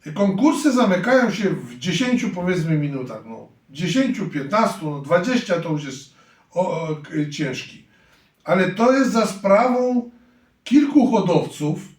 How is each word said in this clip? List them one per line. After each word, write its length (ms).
konkursy 580
zamykają 580
się 200
w 280
dziesięciu, 500
powiedzmy, 500
minutach, 480
no. 220
Dziesięciu, 560
piętnastu, 640
no, 100
dwadzieścia 600
to 120
już 120
jest, 300
o, 160
o, 260
k-, 340
ciężki. 540
Ale 260
to 220
jest 200
za 140
sprawą 840
kilku 460
hodowców 760